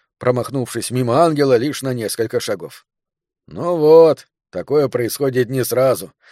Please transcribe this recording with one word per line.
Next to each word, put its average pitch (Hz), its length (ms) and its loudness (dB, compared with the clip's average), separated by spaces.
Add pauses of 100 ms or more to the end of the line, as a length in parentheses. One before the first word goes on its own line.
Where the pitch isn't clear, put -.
(180)
промахнувшись 123 720 -4
мимо 127 320 0
ангела 143 340 2
лишь 131 260 -4
на 131 120 -4
несколько 113 440 -6
шагов. 90 480 -8 (600)
Ну 170 300 -6
вот, 156 500 6 (240)
такое 135 380 -2
происходит 123 600 -4
не 127 160 -4
сразу. 120 480 -2 (200)